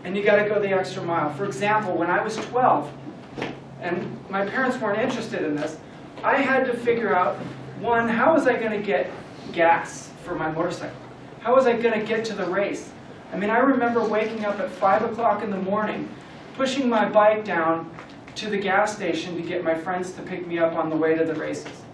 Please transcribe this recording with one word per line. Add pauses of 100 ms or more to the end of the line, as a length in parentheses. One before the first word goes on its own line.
and
you
gotta
go
the
extra
mile.
For
example,
when
I
was
twelve, (880)
and (120)
my
parents
weren't
interested
in
this. (460)
I
had
to
figure
out, (440)
one,
how
was
I
gonna
get (420)
gas (120)
for
my
motorcycle? (440)
How
was
I
gonna
get
to
the
race? (420)
I
mean,
I
remember
waking
up
at
five
o'clock
in
the
morning, (460)
pushing
my
bike
down (460)
to
the
gas
station
to
get
my
friends
to
pick
me
up
on
the
way
to
the
races. (100)